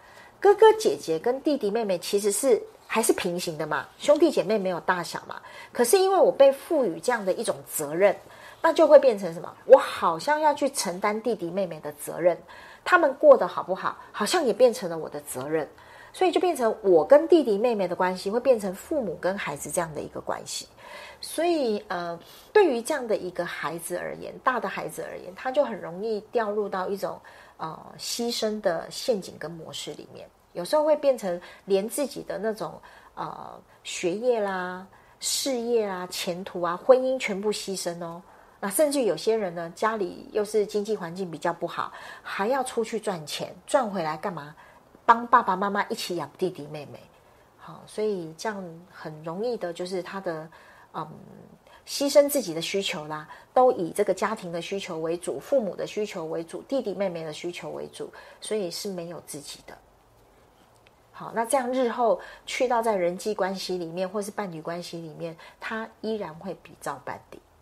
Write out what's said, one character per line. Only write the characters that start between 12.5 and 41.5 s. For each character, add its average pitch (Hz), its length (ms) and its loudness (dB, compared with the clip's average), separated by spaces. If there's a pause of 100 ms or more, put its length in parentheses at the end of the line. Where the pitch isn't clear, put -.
他 359 140 6
们 294 160 4
过 285 200 12
得 190 120 0
好 - 160 -4
不 185 100 -4
好， 185 240 -4 (140)
好 - 120 -4
像 330 220 2
也 208 80 4
变 247 180 8
成 208 160 -6
了 165 80 -4
我 160 140 -8
的 147 120 -10
责 135 280 -8
任。 156 180 0 (440)
所 370 160 2
以 330 40 4
就 339 100 2
变 349 140 2
成 233 260 0
我 170 240 6
跟 302 220 10
弟 320 160 8
弟 220 120 2
妹 233 200 2
妹 190 120 0
的 175 80 -4
关 185 220 0
系， 196 140 -4
会 240 80 0
变 247 200 4
成 190 140 -4
父 285 300 -4
母 170 180 -4
跟 190 160 -2
孩 151 180 -6
子 147 140 -10
这 160 100 -2
样 160 140 -4
的 143 80 -8
一 - 60 -8
个 131 120 -12
关 - 240 -6
系。 - 240 -10 (540)
所 - 240 -4
以， 262 420 0
呃， 175 300 -6 (340)
对 415 140 8
于 240 160 2
这 311 140 -2
样 254 120 -6
的 208 80 2
一 180 140 -6
个 175 160 -6
孩 160 320 -6
子 175 180 -8
而 160 200 -8
言， 82 180 -12 (100)
大 254 160 0
的 - 80 -6
孩 160 220 -6
子 160 140 -10
而 - 160 -12
言， - 160 -14
他 262 160 -6
就 277 120 2
很 220 160 -4
容 170 240 -10
易 220 160 -4 (120)
掉 220 180 0
入 208 180 -2
到 190 200 -4
一 196 100 -4
种， 180 220 -6 (380)
呃， 160 220 -10 (200)
牺 240 360 -4
牲 214 260 -2
的 170 280 0
陷 208 320 -2
阱 - 160 -14
跟 160 140 -10
模 160 200 -14
式 147 220 -10
里 - 180 -16
面。 - 160 -18 (260)
有 175 120 -8
时 294 100 0
候 302 80 6
会 302 120 6
变 277 200 2
成 180 240 -4 (260)
连 196 220 2
自 269 200 -2
己 165 160 -12
的 170 160 -8
那 220 140 -2
种， 170 200 -8 (400)
呃， 58 460 -12 (240)
学 - 300 -2
业 233 260 2
啦、 185 480 -4 (320)
事 - 400 -2
业 233 280 2
啦、 180 220 -6
前 180 340 -6
途 175 200 -6
啊、 175 120 -2
婚 247 220 8
姻 262 220 0
全 196 200 -2
部 208 140 0
牺 190 260 -6
牲 170 240 -6
哦。 170 160 -10 (400)
那 202 80 -6
甚 285 240 2
至 269 120 2
有 175 120 2
些 220 200 0
人 190 180 -4
呢， 170 220 -8
家 220 200 0
里 180 360 -6
又 208 120 0
是 202 220 0
经 208 180 -4
济 214 120 -2
环 170 180 -8
境 185 160 -6
比 156 80 -10
较 170 160 -2